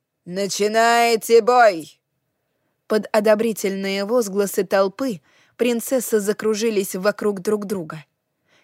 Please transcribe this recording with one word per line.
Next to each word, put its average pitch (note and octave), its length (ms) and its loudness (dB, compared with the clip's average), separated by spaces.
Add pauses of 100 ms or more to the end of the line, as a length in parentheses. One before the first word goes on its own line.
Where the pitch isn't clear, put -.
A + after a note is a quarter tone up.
(240)
«Начинайте A3+ 1160 2
бой!» G#3+ 580 4 (840)
Под G#3+ 260 -2
одобрительные G3+ 920 0
возгласы G3+ 580 -2
толпы G3 560 -2 (380)
принцессы A#3 600 -2
закружились G#3 760 -2
вокруг G3+ 460 -2
друг G#3 260 -2
друга. D#3+ 400 -10 (580)